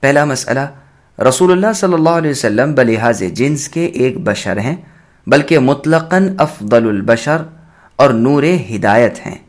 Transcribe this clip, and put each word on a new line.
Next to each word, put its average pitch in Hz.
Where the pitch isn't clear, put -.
پہلا 139
مسئلہ، 135
رسول 180
اللہ 190
صلی 185
اللہ 160
علیہ 165
وسلم 127
بلحاظ 113
جنس 139
کے 165
ایک 131
بشر 101
ہیں، 127
بلکہ 147
مطلقاً 160
افضل 113
البشر 117
اور 139
نور 127
ہدایت 113
ہیں۔ -